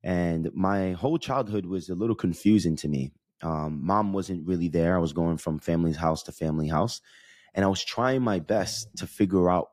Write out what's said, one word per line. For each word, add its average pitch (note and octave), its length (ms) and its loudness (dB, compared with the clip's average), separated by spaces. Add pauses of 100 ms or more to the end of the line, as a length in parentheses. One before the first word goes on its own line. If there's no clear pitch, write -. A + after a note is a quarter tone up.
And E2+ 520 0
my F#2+ 400 0
whole B2+ 240 0
childhood G#2+ 480 -2
was F2+ 240 -6
a F2+ 60 -4
little G#2+ 200 0
confusing F2 640 4
to D#2 100 -6
me. C#2 240 -2 (300)
Um, D#2 440 -4
mom G2+ 280 0
wasn't F2+ 340 -4
really F2 220 0
there. E2+ 260 4
I F2+ 40 4
was D#2+ 140 0
going E2 240 0
from D#2 220 -4
family's E2+ 380 0
house D#2+ 260 0
to E2 80 -14
family D#2 380 -2
house. E2+ 320 0 (520)
And G2 120 2
I - 20 4
was F#2+ 160 0
trying B2+ 380 0
my G#2 180 0
best F#2+ 480 -2 (100)
to - 80 -8
figure F2+ 440 2
out F2+ 240 2